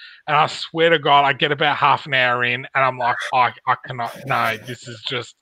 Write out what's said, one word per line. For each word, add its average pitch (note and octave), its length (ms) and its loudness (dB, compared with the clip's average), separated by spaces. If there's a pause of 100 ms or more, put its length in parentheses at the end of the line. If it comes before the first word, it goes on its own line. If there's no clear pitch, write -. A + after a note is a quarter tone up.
(280)
and D3+ 100 2
I D3+ 100 4
swear E3 420 -2
to E3 100 2
God, C#3+ 260 4
I C#3 80 2
get C#3+ 180 -2
about C#3+ 260 0
half C#3 280 2
an D3+ 80 -6
hour B2 300 2
in, B2 320 -2
and C3+ 80 2
I'm C3 140 0
like, B2 200 -2 (160)
I, B2 200 2 (140)
I B2+ 80 2 (100)
cannot, A#2+ 280 -8 (120)
no, A#2 320 0 (100)
this B2 200 -14
is A#2 200 -16
just B2 340 -8